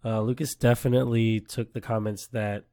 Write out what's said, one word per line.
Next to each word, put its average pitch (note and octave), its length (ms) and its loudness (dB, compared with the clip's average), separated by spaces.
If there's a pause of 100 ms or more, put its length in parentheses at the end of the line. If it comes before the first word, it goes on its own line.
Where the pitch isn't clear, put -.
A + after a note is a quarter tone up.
Uh, A2 160 -2
Lucas B2+ 320 -2
definitely A#2+ 840 2
took - 340 -8
the A2 80 -8
comments G#2+ 520 -4
that G#2 400 -4